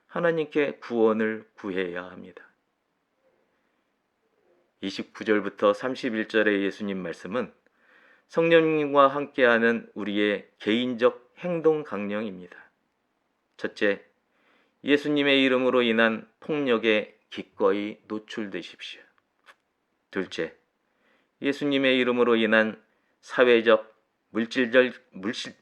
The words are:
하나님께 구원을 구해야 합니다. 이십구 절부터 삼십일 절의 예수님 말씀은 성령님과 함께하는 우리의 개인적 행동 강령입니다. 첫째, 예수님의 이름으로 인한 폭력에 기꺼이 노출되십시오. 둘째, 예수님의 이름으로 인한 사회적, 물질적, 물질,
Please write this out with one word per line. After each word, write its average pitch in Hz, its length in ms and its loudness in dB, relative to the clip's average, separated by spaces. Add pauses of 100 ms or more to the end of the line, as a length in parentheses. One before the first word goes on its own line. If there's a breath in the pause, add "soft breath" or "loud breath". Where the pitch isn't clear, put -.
하나님께 160 720 -2
구원을 110 680 0 (100)
구해야 90 500 -6
합니다. 90 440 -20 (2250)
이십구 98 440 -10
절부터 101 480 2
삼십일 113 560 -4
절의 104 340 2
예수님 98 360 -6
말씀은 92 540 -8 (760 soft breath)
성령님과 156 800 4
함께하는 117 840 2
우리의 104 540 -2 (120)
개인적 120 760 -2
행동 160 440 0
강령입니다. 101 720 -10 (1000)
첫째, 101 480 -2 (800)
예수님의 143 580 2
이름으로 127 400 2
인한 113 560 0
폭력에 117 800 -2 (100)
기꺼이 101 800 -4
노출되십시오. - 960 -12 (1120)
둘째, 90 420 -6 (880)
예수님의 139 560 0
이름으로 120 380 2
인한 110 440 0 (400)
사회적, 117 720 4 (380)
물질적, 117 640 0 (160)
물질, 101 520 -10